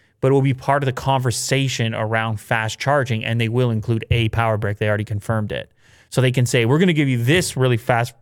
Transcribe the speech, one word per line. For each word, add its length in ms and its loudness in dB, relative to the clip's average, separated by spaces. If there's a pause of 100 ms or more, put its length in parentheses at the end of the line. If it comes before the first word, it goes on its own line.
(220)
but 80 2
it 40 4
will 80 4
be 120 2
part 280 0
of 40 -2
the 80 0
conversation 1000 -2
around 460 -2
fast 400 -4
charging, 460 0
and 160 -2
they 80 0
will 200 0
include 400 -2
a 200 2
power 280 0
brick. 200 -4
They 100 0
already 160 0
confirmed 480 -4
it. 180 -8 (400)
So 120 0
they 100 2
can 140 2
say, 180 2
"We're 160 4
gonna 140 4
give 160 2
you 120 0
this 360 0
really 180 2
fast." 460 0